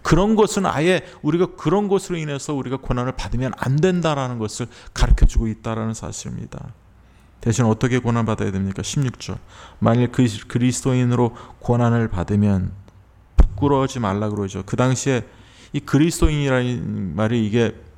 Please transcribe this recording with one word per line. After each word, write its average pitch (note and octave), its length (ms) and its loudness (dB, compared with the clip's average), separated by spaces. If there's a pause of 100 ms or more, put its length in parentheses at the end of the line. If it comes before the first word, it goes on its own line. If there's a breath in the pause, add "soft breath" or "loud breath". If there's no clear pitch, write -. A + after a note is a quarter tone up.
그런 G#3 340 4
것은 G3+ 300 2
아예, E3 400 0 (160 loud breath)
우리가 E3+ 360 0
그런 G3 320 0
것으로 F#3 280 -2
인해서 D3 380 -6
우리가 C3 220 -4
고난을 B2 340 -4
받으면 A#2+ 460 -4
안 C3 180 0
된다라는 D3+ 640 0
것을 A2 260 -6 (300 loud breath)
가르쳐주고 - 520 4
있다라는 A2 460 -4
사실입니다. - 800 -12 (680 soft breath)
대신 A#2+ 260 0
어떻게 A#2 340 2
고난받아야 A2 520 0
됩니까? G2 320 -4
십육 C3 360 -4
절. - 180 -10 (420 loud breath)
만일 A#2+ 320 2
그-, A2 360 0
그리스도인으로 B2 880 0 (240 loud breath)
고난을 A#2 480 2
받으면 F#2+ 640 0 (920)
부끄러워하지 C3+ 380 2
말라 G#2 300 -2
그러죠. G2 360 -6
그 - 100 -4
당시에 B2+ 480 0 (500 loud breath)
이 D3 60 -2
그리스도인이라는 B2+ 1400 0
말이 A2 300 2
이게 A2 280 2 (240)